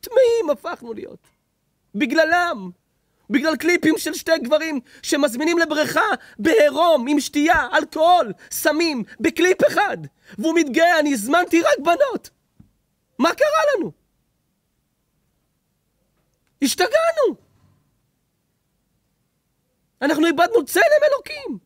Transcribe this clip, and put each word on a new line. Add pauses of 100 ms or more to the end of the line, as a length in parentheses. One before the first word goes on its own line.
טמאים
הפכנו
להיות. (640)
בגללם. (600)
בגלל
קליפים
של
שתי
גברים (220)
שמזמינים
לבריכה (340)
בעירום,
עם
שתייה,
אלכוהול, (180)
סמים, (160)
בקליפ
אחד. (420)
והוא
מתגאה,
"אני
הזמנתי
רק
בנות." (880)
מה
קרה (140)
לנו? (2750)
השתגענו. (2750)
אנחנו
איבדנו
צלם (100)
אלוקים.